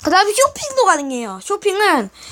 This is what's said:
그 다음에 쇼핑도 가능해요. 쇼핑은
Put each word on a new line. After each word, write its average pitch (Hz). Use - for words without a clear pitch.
그 302
다음에 403
쇼핑도 539
가능해요. 254
쇼핑은 392